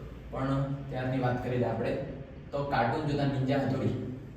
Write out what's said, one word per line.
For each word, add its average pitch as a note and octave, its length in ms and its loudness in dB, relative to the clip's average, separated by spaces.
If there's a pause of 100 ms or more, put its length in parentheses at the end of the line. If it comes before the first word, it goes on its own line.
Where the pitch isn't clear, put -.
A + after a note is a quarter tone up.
(320)
પણ C3+ 280 2 (300)
ત્યારની C3 320 0
વાત B2 220 2
કરી B2 180 0
લે A#2 60 4
આપણે, G#2 240 0 (600)
તો C#3+ 60 0 (140)
કાર્ટૂન D3 380 2
જોતા C#3 200 4
નિંજા B2+ 320 2
હથોડી, - 320 2 (420)